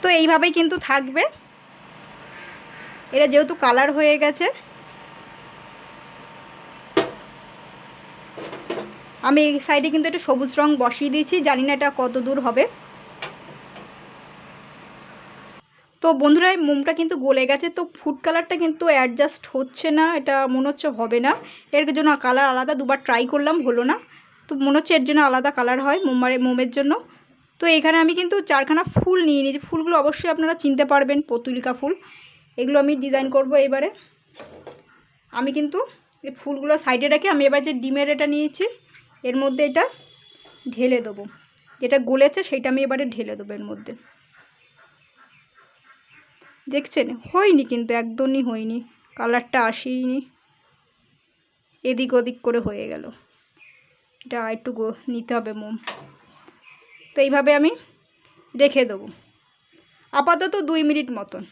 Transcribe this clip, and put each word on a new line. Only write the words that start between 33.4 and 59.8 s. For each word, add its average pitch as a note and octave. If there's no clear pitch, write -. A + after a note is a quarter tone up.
এবারে। C4+
আমি C4
কিন্তু D4
এই C#4
ফুলগুলো C#4+
সাইডে B3+
রেখে D4+
আমি C#4+
এবার C#4+
যে D#4
ডিমের C#4
এটা D4
নিয়েছি, D4+
এর B3
মধ্যে C#4
এটা E4
ঢেলে B3+
দেবো। G3+
যেটা B3+
গলেছে C#4
সেইটা C4+
আমি C4
এবারে C4
ঢেলে G#3+
দেবো G3+
এর G#3
মধ্যে। G#3+
দেখছেন, C#4+
হয়নি F4+
কিন্তু, A#3
একদমই C4
হয়নি, A3
কালারটা A#3+
আসেইনি, B3+
এদিক B3+
ওদিক B3
করে A#3
হয়ে G#3
গেল। -
এটা B3
আর A3
একটু A#3
গো-, A3
নিতে A#3
হবে A3
মোম। G#3+
তো -
এইভাবে C#4
আমি D4+
রেখে C4+
দেবো G3+